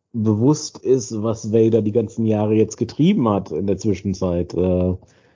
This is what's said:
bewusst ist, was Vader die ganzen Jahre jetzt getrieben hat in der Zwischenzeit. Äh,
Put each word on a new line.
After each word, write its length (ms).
bewusst 680
ist, 440
was 280
Vader 300
die 100
ganzen 340
Jahre 280
jetzt 240
getrieben 520
hat 220
in 160
der 100
Zwischenzeit. 760
Äh, 420